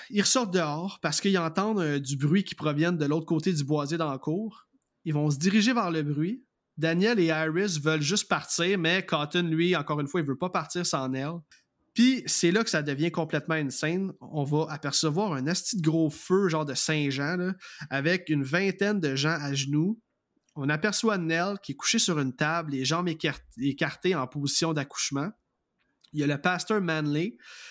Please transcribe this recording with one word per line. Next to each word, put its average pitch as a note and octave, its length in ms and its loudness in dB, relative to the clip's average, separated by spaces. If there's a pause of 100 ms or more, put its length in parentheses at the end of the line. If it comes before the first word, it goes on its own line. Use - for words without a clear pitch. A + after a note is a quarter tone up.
(100)
ils G#3 100 0
ressortent G3+ 320 2
dehors E3+ 480 -2
parce - 200 -2
qu'ils G3 180 4
entendent, F#3+ 420 0
euh, D3 200 0
du C3+ 160 -4
bruit D3+ 280 4
qui - 100 -12
provient D#3 380 0
de D3+ 140 0
l'autre D#3 200 0
côté E3+ 260 2
du D3 120 0
boisé D3 320 -2
dans D#3+ 140 -2
la C3 80 -4
cour. G3 480 -6 (380)
Ils D#3 100 -2
vont D3 160 2
se C3+ 80 -2
diriger G3+ 340 4
vers G#3 180 0
le D#3+ 120 0
bruit. D3+ 420 -2 (320)
Daniel F3+ 440 2
et E3+ 60 4
Iris D#3+ 540 0
veulent D#3 220 2
juste F3 260 0
partir, E3+ 500 0
mais F3 280 2
Cotton, D#3 440 0
lui, E3+ 260 4
encore D3 240 -2
une C#3+ 80 -2
fois, F3 120 0
il D3 60 -2
veut C3+ 120 -2
pas F3+ 120 -2
partir E3+ 340 -4
sans C3 300 -2
elle. D3 240 -4 (560)
Puis B3+ 320 6
c'est - 240 2
là A3 140 2
que - 60 -4
ça D#3 120 0
devient C#3+ 280 -2
complètement D#3+ 440 -2
insane. D#3 640 -2
On C#3+ 240 -4
va D3 260 2
apercevoir D3+ 640 -2
un C3 120 -2
asti F#3 300 -2
de E3+ 60 -2
gros D#3 280 4
feu, F#3 380 2
genre D#3 160 0
de C3+ 100 -4
Saint-Jean, C#3+ 640 0
là, F3+ 160 -2 (380)
avec D#3 380 0
une D3 140 2
vingtaine F#3+ 580 0
de C#3 140 0
gens D#3 260 0
à C#3 140 -4
genoux. D3 460 0 (560)
On C#3 120 -2
aperçoit G3 500 0
Nell E3+ 440 0
qui D3 100 -8
est - 40 -18
couchée - 220 0
sur E3+ 200 2
une C3 160 0
table, D#3 380 -2
les C3 120 -2
jambes E3+ 240 0
écart-, D#3 300 -2 (200)
écartées D3 560 0
en C3 120 -2
position D3 460 0
d'accouchement. C#3 580 -4 (800)
Il D3+ 80 -2
y - 20 2
a C#3 40 0
le C#3+ 140 2
pasteur F3+ 420 0
Manley D#3 540 0 (340)